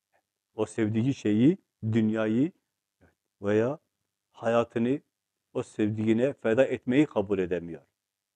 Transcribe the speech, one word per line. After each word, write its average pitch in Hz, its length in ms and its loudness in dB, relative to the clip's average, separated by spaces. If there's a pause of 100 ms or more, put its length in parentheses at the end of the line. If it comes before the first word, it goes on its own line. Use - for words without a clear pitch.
(540)
O 110 120 -2
sevdiği 113 480 -2
şeyi, 117 440 2 (240)
dünyayı 110 680 0 (880)
veya 110 360 0 (540)
hayatını 117 680 -2 (540)
o 123 80 -6
sevdiğine 110 680 0
feda 117 320 2
etmeyi 127 420 0
kabul 101 320 -2
edemiyor. 85 440 -6 (540)